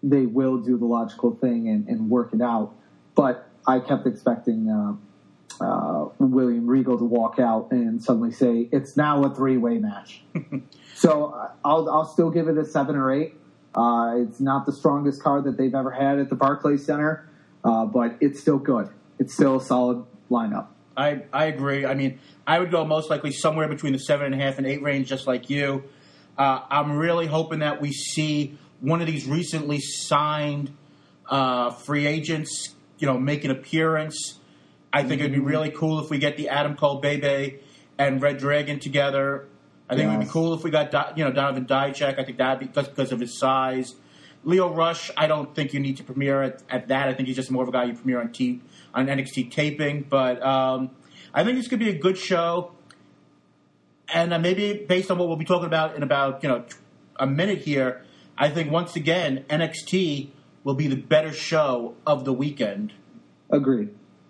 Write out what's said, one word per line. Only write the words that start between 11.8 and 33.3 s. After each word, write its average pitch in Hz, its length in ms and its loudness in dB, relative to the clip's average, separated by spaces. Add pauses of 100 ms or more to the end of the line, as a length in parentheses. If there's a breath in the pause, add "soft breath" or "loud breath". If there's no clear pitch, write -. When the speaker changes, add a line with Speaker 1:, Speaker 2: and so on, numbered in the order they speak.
Speaker 1:
I'll 151 160 4
still 165 240 2
give 160 180 2
it 156 100 2
a 156 80 0
seven 143 300 0
or 131 160 2
eight. 151 240 -2 (400)
Uh, 117 440 2
it's 113 200 -4
not 135 260 0
the 143 60 -2
strongest 143 500 0
card 139 240 2
that 123 120 -2
they've 131 160 0
ever 131 180 -2
had 139 280 0
at 139 100 -2
the 131 60 -2
Barclays 139 500 0
Center, 151 420 -2 (360 loud breath)
uh, 113 220 2
but 117 360 0
it's 139 180 2
still 143 200 2
good. 127 300 0 (300)
It's - 140 -2
still 135 240 4
a 131 40 0
solid 123 440 0 (240)
lineup. 107 380 -2 (280)
Speaker 2:
I, 143 280 0 (100)
I 151 120 2
agree. 139 400 -2
I 131 100 0
mean, 135 240 -2 (260 loud breath)
I 160 140 2
would 180 120 -2
go 165 140 2
most 156 240 0
likely 147 220 -2
somewhere 156 360 0
between 147 240 -4
the 131 80 0
seven 143 320 0
and 135 100 -2
a - 40 0
half 135 140 -2
and 135 80 -2
eight 143 140 -4
range, 139 280 -2
just 135 180 -4
like 123 220 -2
you. 143 340 -2 (540 loud breath)
Uh, 135 320 2
I'm 147 280 2
really 170 300 0
hoping 160 320 -2
that 151 220 -2
we 143 100 -4
see 147 680 -2 (240 loud breath)
one 165 200 2
of 165 60 -2
these 156 200 -4
recently 147 520 -2
signed, 147 960 -2 (540 soft breath)
uh, 123 420 2
free 147 360 -2
agents, 151 680 -4 (220)
you 147 100 0
know, 131 100 2
make 143 280 -2